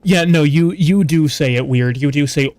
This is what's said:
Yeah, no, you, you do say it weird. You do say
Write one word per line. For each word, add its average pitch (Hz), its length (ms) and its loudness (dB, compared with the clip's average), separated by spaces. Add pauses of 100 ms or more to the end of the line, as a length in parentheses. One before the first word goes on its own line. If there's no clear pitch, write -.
Yeah, 175 220 2
no, 170 180 2
you, 160 280 2
you 190 320 0
do 160 240 0
say 135 280 -2
it 123 120 -2
weird. 123 300 0
You 139 140 -2
do 143 140 0
say 139 340 -2